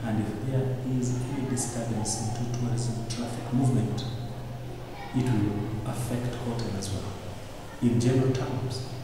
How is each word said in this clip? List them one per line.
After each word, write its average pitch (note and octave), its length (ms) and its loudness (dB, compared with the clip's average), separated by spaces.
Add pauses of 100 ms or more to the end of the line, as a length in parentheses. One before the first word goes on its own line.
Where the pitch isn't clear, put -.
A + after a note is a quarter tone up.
and G#2+ 160 2
if C3 320 -2
there B2+ 260 2 (220)
is B2 220 2 (100)
any C3 180 0
disturbance A2+ 760 0
into - 320 -2
tourism - 480 0
traffic - 460 -4
movement, A#2 500 4 (1120)
it B2+ 80 4
will G#2 680 2
affect B2 460 -2
hotel A#2 420 -2
as F#2+ 140 -4
well. F#2+ 200 -4 (720)
In A#2+ 180 6
general C3 320 6
terms - 560 -2 (160)